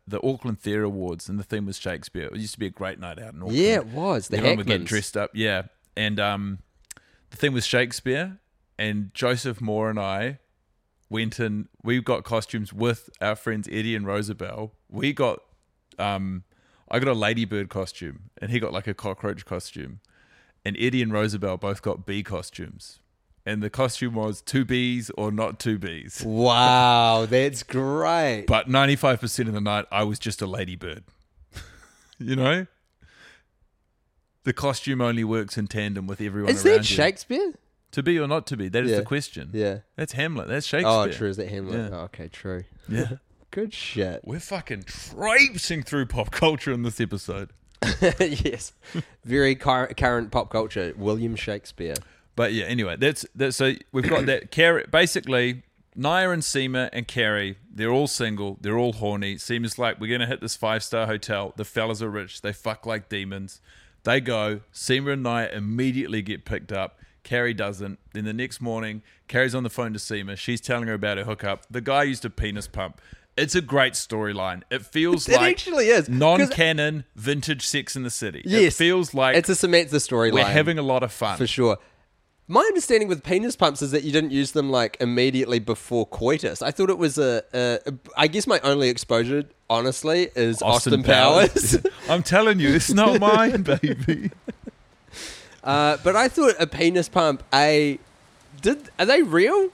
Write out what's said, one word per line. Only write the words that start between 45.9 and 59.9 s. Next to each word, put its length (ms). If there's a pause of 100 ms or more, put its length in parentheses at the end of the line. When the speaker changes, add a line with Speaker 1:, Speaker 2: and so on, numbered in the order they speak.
Speaker 1:
pop 240
culture 400
in 100
this 180
episode. 520 (300)
Speaker 2:
<laughs> 100 (280)
Yes. 540 (500)
Very 320
cur-, 400
current 360
pop 180
culture. 480
William 380
Shakespeare. 580 (420)
Speaker 1:
But 180
yeah, 120
anyway, 320
that's, 360
that's, 220
so 200 (160)
we've 180
got 160
that. 260
<coughs> 0
Carrie, 400
basically, 720 (320)
Nia 360
and 100
Seema 500
and 160
Carrie, 500 (140)
they're 200
all 160
single, 520
they're 180
all 160
horny. 420
Seema's 420
like, 220